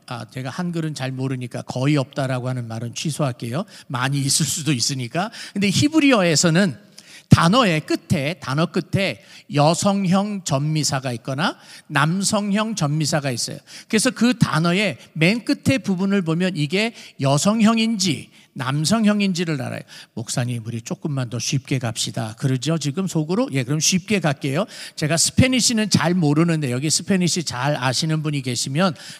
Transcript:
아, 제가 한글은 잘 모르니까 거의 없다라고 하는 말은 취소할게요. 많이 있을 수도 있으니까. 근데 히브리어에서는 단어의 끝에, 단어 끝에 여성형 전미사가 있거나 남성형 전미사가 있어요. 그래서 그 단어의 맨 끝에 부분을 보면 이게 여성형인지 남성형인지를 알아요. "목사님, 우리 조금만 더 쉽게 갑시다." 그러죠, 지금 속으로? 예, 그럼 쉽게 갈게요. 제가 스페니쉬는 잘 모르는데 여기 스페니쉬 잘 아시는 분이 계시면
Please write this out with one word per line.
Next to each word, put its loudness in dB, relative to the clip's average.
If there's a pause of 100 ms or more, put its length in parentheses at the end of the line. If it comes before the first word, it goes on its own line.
아, -10
제가 -10
한글은 -4
잘 -6
모르니까 -6
거의 0
없다라고 -2
하는 -4
말은 -8
취소할게요. -4 (200)
많이 -2
있을 0
수도 -2
있으니까. -4 (220)
근데 0
히브리어에서는 4 (500)
단어의 6
끝에, -2
단어 -2
끝에 -2 (300)
여성형 2
전미사가 -2
있거나 -4 (300)
남성형 0
전미사가 0
있어요. -6 (300)
그래서 2
그 2
단어의 2 (160)
맨 2
끝에 0
부분을 0
보면 -2
이게 -2 (260)
여성형인지 2 (240)
남성형인지를 0
알아요. -8 (340)
"목사님, -4
우리 -8
조금만 -6
더 -6
쉽게 -2
갑시다." -6
그러죠, 0
지금 -4
속으로? 0
예, -2
그럼 -2
쉽게 0
갈게요. -2 (280)
제가 -2
스페니쉬는 2
잘 4
모르는데 2
여기 -2
스페니쉬 0
잘 -2
아시는 0
분이 -2
계시면 0 (240)